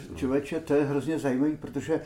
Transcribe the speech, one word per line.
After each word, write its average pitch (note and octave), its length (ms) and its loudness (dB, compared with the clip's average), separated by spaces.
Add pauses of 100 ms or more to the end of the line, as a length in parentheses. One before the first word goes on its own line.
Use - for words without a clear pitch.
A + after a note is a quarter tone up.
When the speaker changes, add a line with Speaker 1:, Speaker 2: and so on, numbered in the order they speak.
Speaker 1:
no. - 60 -12
Speaker 2:
člověče, C#3 440 0
to D3 140 -2
je D3 120 6
hrozně C#3+ 340 0
zajímavý, C#3 380 2
protože D#3 480 -2